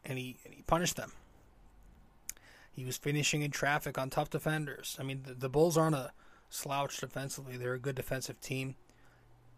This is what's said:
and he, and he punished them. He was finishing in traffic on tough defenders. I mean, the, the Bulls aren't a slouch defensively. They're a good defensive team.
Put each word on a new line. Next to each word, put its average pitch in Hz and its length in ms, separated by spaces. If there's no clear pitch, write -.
and 131 160
he, 127 260
and - 80
he - 80
punished 165 340
them. - 180
He 131 120
was 127 140
finishing 147 440
in 147 100
traffic 143 460
on 135 120
tough - 200
defenders. 151 720
I 143 40
mean, 135 220
the, 135 80
the 127 140
Bulls 151 300
aren't 160 180
a 127 160
slouch 139 500
defensively. 135 560
They're 123 180
a 127 60
good 135 160
defensive 131 460
team. 131 340